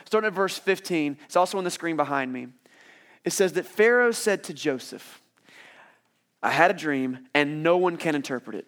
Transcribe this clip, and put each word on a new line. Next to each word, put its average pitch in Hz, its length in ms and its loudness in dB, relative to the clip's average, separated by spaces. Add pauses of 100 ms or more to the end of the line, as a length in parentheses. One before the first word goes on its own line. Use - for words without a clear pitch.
starting 214 220 0
at 208 80 -2
verse 185 240 -2
fifteen. 170 580 -2 (100)
It's - 100 0
also 185 220 2
on 185 60 -4
the 175 60 -2
screen 170 240 -6
behind 139 380 -2
me. 123 160 -8 (760)
It 175 80 -2
says 185 200 2
that 170 140 -4
Pharaoh 240 440 4
said 208 340 -2
to - 80 -12
Joseph, - 680 -6 (1200)
"I - 80 0
had 175 220 6
a - 20 0
dream, 135 600 -4
and 147 280 0
no 170 140 4
one 180 200 2
can 160 200 -2
interpret 123 400 -6
it. - 120 -10